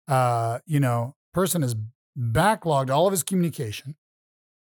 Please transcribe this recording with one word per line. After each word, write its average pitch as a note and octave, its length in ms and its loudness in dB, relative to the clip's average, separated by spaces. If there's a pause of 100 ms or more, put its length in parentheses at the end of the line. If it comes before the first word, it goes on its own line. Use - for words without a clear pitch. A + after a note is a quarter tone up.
uh, A#2+ 600 2
you D3+ 120 0
know, A#2+ 380 0 (160)
person F3 300 0
has A#2+ 120 0 (440)
backlogged C#3 720 0
all D3+ 160 4
of G3 60 2
his F3+ 100 0
communication, D3+ 720 -4 (800)